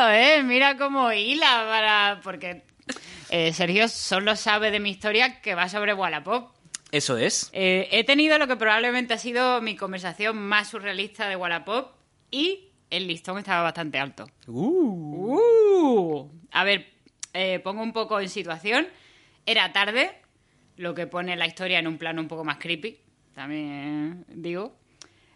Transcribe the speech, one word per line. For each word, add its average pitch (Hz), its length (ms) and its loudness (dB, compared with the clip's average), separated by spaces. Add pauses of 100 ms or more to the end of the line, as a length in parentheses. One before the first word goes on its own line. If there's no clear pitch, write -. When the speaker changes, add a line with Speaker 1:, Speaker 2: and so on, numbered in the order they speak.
Speaker 1:
eh! 269 340 6
Mira 262 340 4
cómo 269 340 0
hila 240 580 2
para... 214 540 2
Porque, 185 400 -10 (640)
eh, 165 240 2
Sergio 180 340 2
solo 208 480 0
sabe 214 360 0
de 208 80 0
mi 208 100 -4
historia 214 520 0
que 196 140 -4
va 180 140 0
sobre 208 240 0
Wallapop. 185 580 -2 (400)
Speaker 2:
Eso 139 260 0
es. 151 360 0
Speaker 1:
Eh, 185 380 0
he 214 120 4
tenido 302 340 4
lo 294 100 2
que 254 80 0
probablemente 233 580 0
ha 220 40 -4
sido 247 440 0
mi 220 140 -6
conversación 190 600 -4
más 208 320 0
surrealista 202 580 -6
de 196 80 -4
Wallapop 180 560 -4 (400)
y 349 380 -4 (200)
el 180 180 -4
listón 180 300 -8
estaba 196 260 -2
bastante 160 360 -4
alto. 123 280 -8 (200)
Speaker 2:
Uh. 185 880 -2
Speaker 1:
Uh. 311 960 4 (200)
A 180 120 4
ver, 196 240 0 (460)
eh, 185 260 -2
pongo 196 240 -8
un 220 100 -6
poco 214 260 -2
en 190 100 -6
situación. 202 580 -2 (580)
Era 214 280 2
tarde, 220 480 0 (560)
lo 175 160 -6
que 165 140 -6
pone 175 280 -6
la 170 120 0
historia 180 320 -2
en 165 80 -2
un 160 100 -6
plano 160 240 -6
un 156 60 -6
poco 160 160 -10
más 151 140 -4
creepy, 165 420 -8 (360)
también 147 960 -8
digo. 175 480 -10 (580)